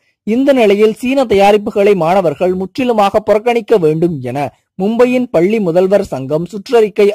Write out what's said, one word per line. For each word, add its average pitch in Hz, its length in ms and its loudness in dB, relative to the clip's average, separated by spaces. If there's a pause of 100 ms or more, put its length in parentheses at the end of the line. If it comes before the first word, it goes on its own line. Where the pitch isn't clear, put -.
(240)
இந்த 269 300 0
நிலையில் 214 400 2
சீன 262 300 -2
தயாரிப்புகளை 208 720 2
மாணவர்கள் 180 580 0
முற்றிலுமாக 208 680 -2
புறக்கணிக்க 220 580 0
வேண்டும் 160 440 0
என 127 340 -8 (260)
மும்பையின் 240 500 0
பள்ளி 196 280 0
முதல்வர் 190 440 0
சங்கம் 139 420 -6
சுற்றறிக்கை 208 680 0